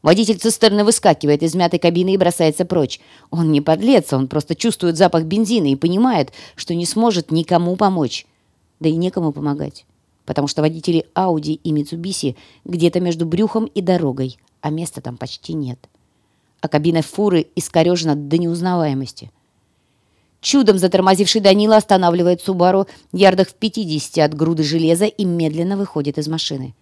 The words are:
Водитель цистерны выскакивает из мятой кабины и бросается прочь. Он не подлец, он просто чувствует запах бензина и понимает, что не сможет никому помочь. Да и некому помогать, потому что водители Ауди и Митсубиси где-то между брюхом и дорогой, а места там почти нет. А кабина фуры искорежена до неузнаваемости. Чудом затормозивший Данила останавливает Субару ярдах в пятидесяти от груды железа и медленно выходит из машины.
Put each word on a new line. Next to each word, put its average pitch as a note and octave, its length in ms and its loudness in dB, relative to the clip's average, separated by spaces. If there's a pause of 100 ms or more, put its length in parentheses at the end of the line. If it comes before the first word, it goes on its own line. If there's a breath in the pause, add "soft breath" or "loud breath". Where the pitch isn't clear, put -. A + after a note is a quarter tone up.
Водитель G3 360 2
цистерны G#3+ 460 2
выскакивает D#3 600 2
из E3 120 -2
мятой F3 240 0
кабины F3 340 2
и G3 40 0
бросается E3+ 480 0
прочь. E3 340 -2 (300 soft breath)
Он D#3+ 220 0
не C#3+ 100 2
подлец, F#3+ 520 2
он C3 140 0
просто D3+ 280 -4
чувствует F3 420 -2
запах E3 260 2
бензина G3 440 0
и C3+ 80 2
понимает, F#3 560 0 (240 loud breath)
что - 200 -6
не E3+ 100 -2
сможет G#3 460 -2
никому F3 440 0
помочь. F#3 500 -2 (540)
Да D#3+ 100 0
и D#3+ 60 0
некому F3 360 -2
помогать, C#3+ 540 -8 (400)
потому C#3+ 220 0
что D3+ 140 -4
водители D#3+ 520 0
Ауди D#3+ 400 -2
и D#3+ 180 -6
Митсубиси D3+ 640 -6 (280 soft breath)
где-то F3 360 0
между E3+ 260 -2
брюхом G#3+ 400 -2
и - 160 -6
дорогой, C#3 560 -2 (240)
а D#3 80 -6
места D#3 320 -8
там A#2+ 160 -12
почти - 360 -12
нет. C3 260 -8 (800)
А D#3 60 -6
кабина D#3+ 340 0
фуры F#3 540 0
искорежена E3 600 0
до D3 220 -4
неузнаваемости. E3+ 960 -4 (1080)
Чудом G#3+ 360 4
затормозивший F#3+ 640 2
Данила G#3 360 6
останавливает F3+ 640 2
Субару F#3 460 2 (240 loud breath)
ярдах F#3 380 4
в - 60 -20
пятидесяти E3+ 640 -4
от D3+ 160 2
груды D#3+ 280 0
железа E3 420 0
и G#3+ 200 -4
медленно E3+ 500 -2
выходит D#3 440 -6
из D3+ 80 -6
машины. C#3 540 -8